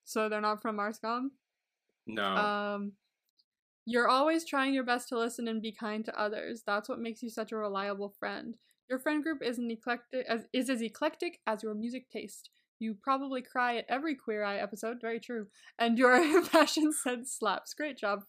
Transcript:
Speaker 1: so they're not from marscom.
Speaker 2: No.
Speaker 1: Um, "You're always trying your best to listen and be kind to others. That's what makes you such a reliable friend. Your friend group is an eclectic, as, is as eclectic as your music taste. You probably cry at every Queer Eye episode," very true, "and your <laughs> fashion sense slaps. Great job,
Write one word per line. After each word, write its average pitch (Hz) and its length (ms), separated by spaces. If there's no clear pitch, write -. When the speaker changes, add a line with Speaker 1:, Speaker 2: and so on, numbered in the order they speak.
Speaker 1:
so 214 240
they're 214 100
not 214 220
from 214 160
marscom. 226 540
Speaker 2:
No. 208 160
Speaker 1:
Um, 202 680
"You're 233 220
always 311 380
trying 269 280
your 262 120
best 247 240
to 247 100
listen 233 300
and 220 120
be 214 120
kind 220 320
to - 120
others. 214 480
That's 208 220
what 240 120
makes 226 220
you 233 80
such 220 220
a 226 60
reliable 202 600
friend. 202 380
Your 254 100
friend 302 220
group 294 220
is 233 160
an 233 100
eclectic, 240 560
as, 226 280
is 262 160
as 240 120
eclectic 302 640
as 220 180
your 220 120
music 240 340
taste. - 400
You 220 140
probably 269 380
cry 247 340
at 220 140
every 285 260
Queer 214 300
Eye 202 120
episode," 220 440
very 226 180
true, 220 280
"and 233 220
your 294 440
<laughs> - 20
fashion 302 480
sense 247 440
slaps. - 360
Great 294 240
job, 202 320